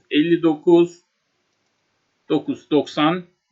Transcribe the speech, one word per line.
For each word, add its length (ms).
elli 320
dokuz, 560
dokuz 420
doksan 520